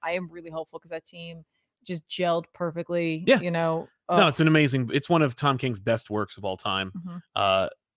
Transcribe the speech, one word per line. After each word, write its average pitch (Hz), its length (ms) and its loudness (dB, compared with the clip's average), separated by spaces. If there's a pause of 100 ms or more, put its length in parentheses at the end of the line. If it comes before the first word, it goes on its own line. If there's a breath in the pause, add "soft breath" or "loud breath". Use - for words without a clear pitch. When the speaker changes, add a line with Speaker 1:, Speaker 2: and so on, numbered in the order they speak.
Speaker 1:
I 165 80 -4
am 180 180 -4
really 170 200 -16
hopeful 160 280 -10
'cause 165 140 -16
that 165 140 -10
team 170 400 -16 (400)
just 170 240 -8
gelled 170 440 0
perfectly, 170 720 -4
Speaker 2:
Yeah. 247 140 6
Speaker 1:
you 175 100 -4
know? 165 360 -2 (220)
Speaker 2:
No, 175 80 2
Speaker 1:
Ugh. 190 120 6
Speaker 2:
it's 139 120 -2
an 156 60 6
amazing, 139 460 4
it's 139 160 -2
one 170 120 6
of 135 140 2
Tom 139 220 0
King's 117 240 -4
best 113 280 -2
works 104 280 -4
of 101 80 -12
all 95 120 -2
time. 95 380 -4
Speaker 1:
Mm-hmm. 127 220 -12 (180)
Speaker 2:
Uh, 95 320 2 (300)